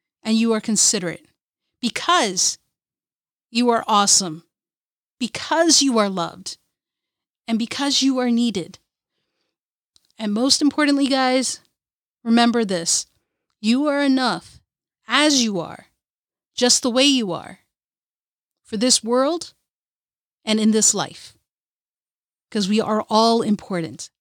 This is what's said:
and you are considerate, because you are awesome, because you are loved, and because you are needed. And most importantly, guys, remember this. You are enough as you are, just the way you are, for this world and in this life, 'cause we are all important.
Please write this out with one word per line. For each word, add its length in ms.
and 120
you 160
are 80
considerate, 680
because 800
you 180
are 160
awesome, 560
because 640
you 160
are 100
loved, 500
and 140
because 420
you 160
are 120
needed. 500
And 140
most 300
importantly, 440
guys, 540
remember 420
this. 420
You 260
are 160
enough 580
as 360
you 180
are, 260
just 280
the 80
way 140
you 280
are, 280
for 120
this 260
world 520
and 140
in 140
this 200
life, 420
'cause 180
we 120
are 280
all 340
important. 680